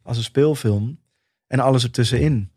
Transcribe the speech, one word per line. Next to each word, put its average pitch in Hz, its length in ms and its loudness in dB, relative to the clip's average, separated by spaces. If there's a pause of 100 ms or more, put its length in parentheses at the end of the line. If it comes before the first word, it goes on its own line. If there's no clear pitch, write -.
als 120 140 -6
een 113 60 -4
speelfilm. 131 760 0 (460)
En 131 120 0
alles 127 240 2
ertussenin. 120 720 0